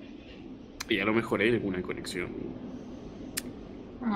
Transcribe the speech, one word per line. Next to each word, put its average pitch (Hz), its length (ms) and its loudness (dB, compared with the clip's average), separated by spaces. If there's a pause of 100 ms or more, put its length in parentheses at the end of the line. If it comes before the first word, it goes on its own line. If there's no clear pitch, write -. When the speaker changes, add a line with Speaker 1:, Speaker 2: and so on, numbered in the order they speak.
(880)
Speaker 1:
Y 101 120 4
a 95 60 4
lo 107 80 6
mejor 113 280 4
hay 110 80 8
alguna 98 320 4
conexión. 87 480 -2 (1700)
Speaker 2:
Ah. 220 140 2